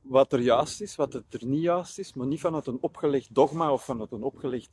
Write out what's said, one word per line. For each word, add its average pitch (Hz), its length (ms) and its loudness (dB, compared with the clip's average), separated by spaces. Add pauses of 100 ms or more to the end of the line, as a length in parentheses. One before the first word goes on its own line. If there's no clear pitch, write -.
Wat 131 320 4
er 131 60 4
juist 123 420 2
is, 208 140 -10
wat 139 180 -2
het 120 200 -10
er 117 120 -8
niet 139 160 0
juist 175 380 -2
is. - 140 -10
Maar 127 140 -6
niet 151 120 -2
vanuit 160 280 -2
een 127 140 -6
opgelegd 139 540 -2
dogma 151 380 4
of 127 100 0
vanuit 113 280 -6
een 110 120 -8
opgelegd 127 500 -6